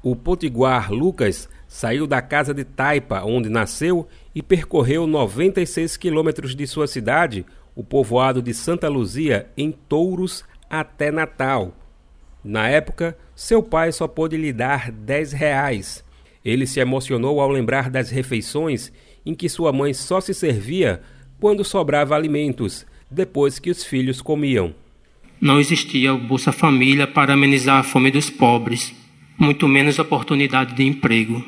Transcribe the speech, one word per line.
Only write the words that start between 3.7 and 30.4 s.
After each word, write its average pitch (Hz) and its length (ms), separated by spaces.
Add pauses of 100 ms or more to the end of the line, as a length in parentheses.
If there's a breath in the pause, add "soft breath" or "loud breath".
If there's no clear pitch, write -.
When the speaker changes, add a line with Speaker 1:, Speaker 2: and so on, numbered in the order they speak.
Speaker 1:
e - 80
percorreu 156 640
noventa 151 520
e 170 60
seis 165 320
quilômetros 156 580
de 139 120
sua 147 200
cidade, 127 580 (280 soft breath)
o 123 100
povoado 127 580
de 123 120
Santa 170 360
Luzia, 127 580 (100)
em 147 140
Touros, 180 720 (260 soft breath)
até 151 420
Natal. 135 640 (680)
Na 107 240
época, 156 500 (180 soft breath)
seu 226 260
pai 165 300
só 160 160
pôde 160 300
lhe 151 160
dar 123 380
dez 135 400
reais. 139 720 (400 soft breath)
Ele 127 240
se 135 120
emocionou 131 600
ao 139 100
lembrar 131 400
das 127 200
refeições 131 840 (340 soft breath)
em 165 80
que 175 140
sua 156 240
mãe 139 220
só 180 260
se 190 140
servia 123 680 (380 soft breath)
quando 208 240
sobrava 147 520
alimentos, 147 680 (240 soft breath)
depois 139 500
que 175 100
os - 160
filhos 131 360
comiam. 131 540 (640)
Speaker 2:
Não 143 220
existia 135 520
o 131 40
Bolsa 123 340
Família 139 560
para 139 260
amenizar 139 460
a 135 40
fome 135 280
dos 143 180
pobres, 120 640 (440)
muito 147 300
menos 139 320
oportunidade 135 760